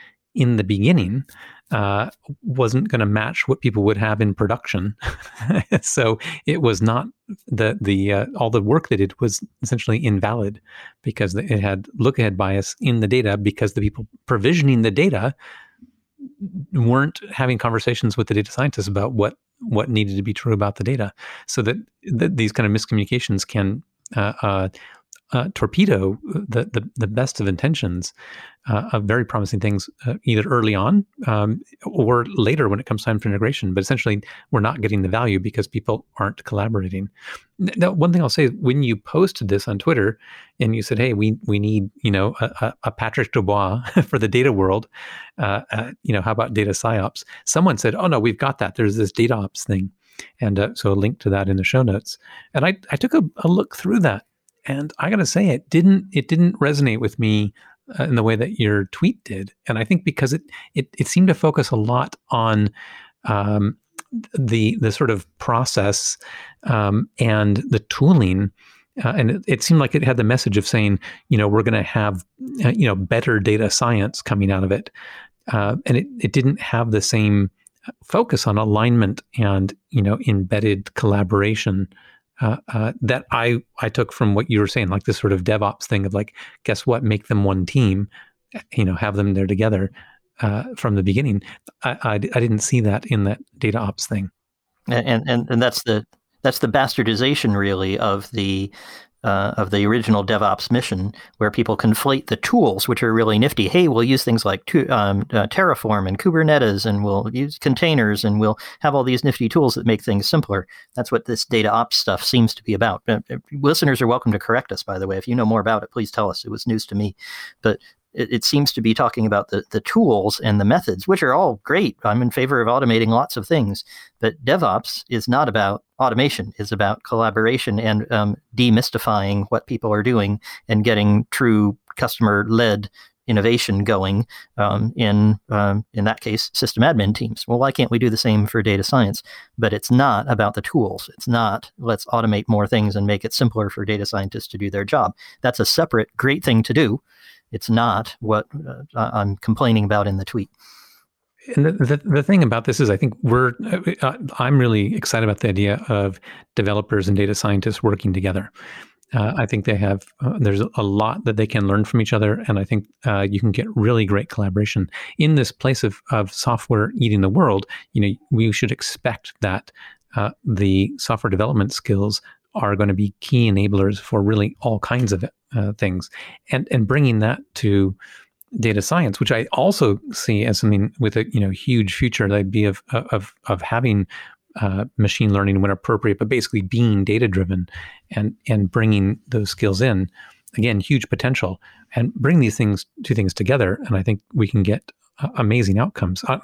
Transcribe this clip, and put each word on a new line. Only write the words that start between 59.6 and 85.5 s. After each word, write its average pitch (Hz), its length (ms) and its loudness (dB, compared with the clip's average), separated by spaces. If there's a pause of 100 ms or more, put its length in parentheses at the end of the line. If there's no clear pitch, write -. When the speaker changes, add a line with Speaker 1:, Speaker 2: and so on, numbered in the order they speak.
Speaker 1:
And 110 120 -2
I 113 40 -2
think 175 200 0
because 139 300 0
it, 151 100 -4 (320)
it, 139 220 -4
it - 100 -2
seemed 185 220 4
to 165 40 4
focus 151 380 0
a 123 40 0
lot 120 400 0 (140)
on, 110 400 2 (560)
um, 104 520 0 (560)
the, 117 480 0
the 110 100 2
sort 127 180 0
of 101 160 -2 (120)
process, 117 800 0 (460)
um, 107 460 0 (100)
and 107 380 2 (120)
the 110 100 2
tooling. 104 720 2 (520)
Uh, 117 120 0
and 123 160 2
it, - 160 -4
it 123 160 0
seemed 165 160 6
like 139 160 0
it 147 80 2
had 123 140 2
the 117 60 2
message 107 340 2
of 101 100 0
saying, 104 320 2 (300)
you 117 80 4
know, 104 100 4
"We're 104 160 4
gonna 110 200 0
have, 104 420 -2 (400)
uh, - 100 4
you 190 120 2
know, 98 80 2
better 113 440 0
data 107 300 2
science 117 520 0
coming 98 300 0
out 95 120 0
of 95 80 0
it." - 180 -2 (600)
Uh, 104 340 0
and 120 100 2
it, 180 120 0 (120)
it 110 140 -2
didn't 139 260 2
have 117 320 -2
the 107 100 2
same 104 480 2 (540)
focus - 440 0
on 104 100 2
alignment 110 640 2 (160)
and, 98 360 2 (160)
you 120 120 0
know, 101 160 2 (100)
embedded 101 680 0
collaboration, 101 920 0 (540)
uh, 113 160 0 (120)
uh, 110 320 -2
that 127 300 -2
I, 117 300 0 (200)
I 110 80 -2
took - 240 -2
from 104 200 2
what 101 160 0
you 107 100 2
were 104 80 2
saying, 101 220 -2
like, 95 140 -2
this - 140 -2
sort 98 160 0
of 92 100 -2
DevOps 104 400 0